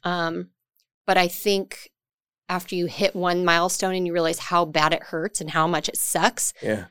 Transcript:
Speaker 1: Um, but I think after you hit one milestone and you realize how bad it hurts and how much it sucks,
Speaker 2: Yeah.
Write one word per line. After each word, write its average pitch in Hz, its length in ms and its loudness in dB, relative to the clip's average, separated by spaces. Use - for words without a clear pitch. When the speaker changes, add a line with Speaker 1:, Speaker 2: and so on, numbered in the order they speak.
Speaker 1:
Um, 175 460 -4
but 190 120 2
I 180 100 6
think - 640 -4
after 180 260 -4
you 175 120 0
hit - 280 0
one 180 300 0
milestone 180 500 2
and 185 100 0
you 170 60 -2
realize 170 280 0
how 175 260 2
bad 156 280 4
it 160 100 -2
hurts 165 360 -6
and 156 120 -8
how 160 160 2
much 160 200 0
it - 100 -8
sucks, - 540 0
Speaker 2:
Yeah. 104 280 -2